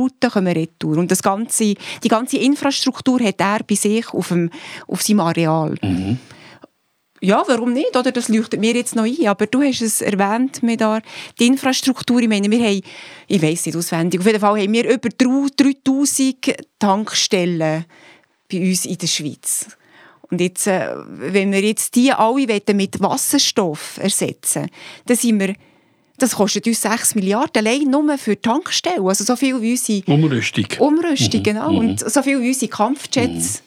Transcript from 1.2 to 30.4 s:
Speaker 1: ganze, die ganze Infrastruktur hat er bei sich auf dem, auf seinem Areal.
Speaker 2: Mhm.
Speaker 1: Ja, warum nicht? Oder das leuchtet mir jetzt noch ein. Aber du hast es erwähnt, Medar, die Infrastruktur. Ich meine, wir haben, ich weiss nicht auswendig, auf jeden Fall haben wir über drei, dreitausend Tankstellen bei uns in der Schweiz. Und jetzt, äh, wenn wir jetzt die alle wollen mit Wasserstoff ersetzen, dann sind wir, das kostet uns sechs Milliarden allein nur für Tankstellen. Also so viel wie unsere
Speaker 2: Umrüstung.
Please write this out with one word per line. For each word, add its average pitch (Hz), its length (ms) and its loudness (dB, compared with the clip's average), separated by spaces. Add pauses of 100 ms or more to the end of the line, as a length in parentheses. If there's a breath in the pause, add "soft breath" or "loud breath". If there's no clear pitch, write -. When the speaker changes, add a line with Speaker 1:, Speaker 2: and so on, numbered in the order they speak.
Speaker 1:
ganze, 208 520 0 (280 loud breath)
die 233 60 2
ganze 240 300 0
Infrastruktur 262 800 0
hat 202 200 0
er 202 220 0
bei - 120 -2
sich 214 340 0
auf 190 200 -4
dem, 170 220 0 (360 loud breath)
auf - 160 -6
seinem 208 180 2
Areal. 160 640 0
Speaker 2:
Mhm. 95 360 -2 (1000 loud breath)
Speaker 1:
Ja, 202 260 2
warum 240 280 0
nicht? 330 200 0
Oder 254 160 0
das 240 180 -2
leuchtet 220 320 0
mir 226 140 2
jetzt 240 220 -4
noch 226 80 2
ein. 254 220 0
Aber 208 200 0
du 254 160 0
hast 262 200 0
es 220 180 0
erwähnt, 208 640 0
Medar, 220 400 0 (360 loud breath)
die 240 80 6
Infrastruktur. 262 720 2
Ich 233 80 2
meine, 208 220 2
wir 240 140 4
haben, 202 160 2 (460 loud breath)
ich 185 160 2
weiss 160 240 0
nicht 160 100 -4
auswendig, 170 440 0
auf 185 60 2
jeden 214 140 2
Fall 208 220 2
haben 202 100 0
wir 233 160 0
über 214 220 2
drei, 262 360 2 (100)
dreitausend 269 1000 0 (220)
Tankstellen 175 1040 0 (680 soft breath)
bei 185 100 -4 (100)
uns 180 160 -2
in 185 100 -6
der 175 120 -6
Schweiz. - 580 -6 (640 loud breath)
Und 180 120 0
jetzt, 180 240 -2
äh, 170 240 0 (180)
wenn 185 440 -2
wir 196 100 0
jetzt 214 320 -2
die 254 180 4
alle 254 360 2
wollen 208 280 0
mit 196 240 -2
Wasserstoff 190 960 0
ersetzen, - 680 -4 (400 loud breath)
dann 240 100 2
sind 220 240 2
wir, 196 140 -2 (640 soft breath)
das - 180 0
kostet 208 300 0
uns 226 160 0
sechs 226 320 0
Milliarden 214 520 0
allein 269 240 0
nur 294 280 2
für 208 220 -2
Tankstellen. 285 680 -2
Also 190 160 0
so 247 120 2
viel 262 260 0
wie 226 100 0
unsere 214 340 -2
Speaker 2:
Umrüstung. 143 600 2 (140)